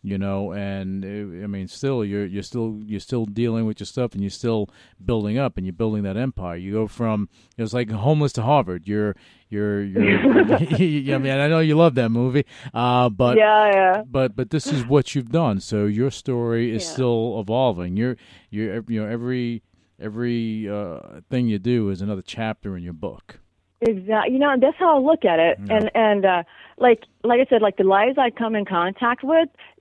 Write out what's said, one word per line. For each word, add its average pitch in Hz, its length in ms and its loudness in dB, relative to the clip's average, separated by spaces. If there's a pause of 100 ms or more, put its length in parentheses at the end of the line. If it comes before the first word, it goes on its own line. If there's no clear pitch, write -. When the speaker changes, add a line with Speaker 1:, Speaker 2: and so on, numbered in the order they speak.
Speaker 1:
You 98 180 -6
know, 98 320 -4
and, 98 520 -8
uh, 98 400 -10
I 104 40 -8
mean, 98 200 -8
still, 127 380 -4
you're, 101 220 -4
you're 95 160 -8
still, 113 420 -8
you're 104 140 -8
still 117 260 -4
dealing 113 400 -2
with 107 140 -6
your 101 80 -10
stuff, 123 260 -6
and 98 80 -6
you're 101 80 -4
still 110 400 -4 (340)
building 110 360 0
up, 139 180 -2
and 92 80 -6
you're 92 80 -6
building 107 300 -2
that 95 120 -4
empire. 101 420 -6
You 95 160 -8
go 110 140 -2
from, 107 400 -2 (300)
it 113 60 -6
was 110 100 -6
like 120 160 -4
homeless 135 440 0
to 120 100 -4
Harvard. 92 440 0
You're, 104 280 -2 (340)
you're, 104 320 -2
you're, 101 220 -2
<laughs> 226 500 4
Speaker 2:
<laughs> - 0 -
Speaker 1:
I 147 640 0
mean, 135 80 -2 (140)
I 143 80 2
know 160 100 2
you 156 180 4
love 160 200 6
that 123 140 2
movie, 123 360 2 (260)
uh, 123 380 4
but, 120 280 4
Speaker 2:
Yeah, 214 360 6
yeah. 190 320 4
Speaker 1:
but, 127 300 0
but 120 160 -4
this 160 160 -2
is 135 180 -2
what 131 300 2
you've 123 160 -4
done. 139 280 0
So 104 260 -2
your 113 260 0
story 117 600 -2
is 110 120 -4
Speaker 2:
Yeah. - 100 -8
Speaker 1:
still 117 460 0
evolving. 101 580 0
You're, 120 180 -2 (360)
you're, 107 360 -6
you 113 140 -2
know, 107 80 -6
every, 120 540 -4 (360)
every, 110 720 -4
uh, 92 520 -10 (100)
thing 123 160 0
you 107 100 0
do 110 320 0
is 95 140 -4
another 101 180 -4
chapter 110 560 -8
in 87 60 -10
your 87 100 -10
book. 78 460 -12 (420)
Speaker 2:
Exactly. 214 520 0
You 262 60 0
know, 277 200 2
that's 269 180 2
how 330 200 4
I - 20 4
look 311 260 2
at 170 140 4
it. 165 260 2
Speaker 1:
Yeah. 208 120 -2
Speaker 2:
And, 214 180 0
and, 208 300 4
uh, 180 180 2 (340)
like, 240 260 4 (200)
like 240 160 4
I 262 100 4
said, 226 120 4
like, 202 160 2
the 196 60 2
lives 202 340 4
I 254 120 2
come 220 260 -4
in 202 100 -2
contact 190 580 -2
with, 320 240 2 (340)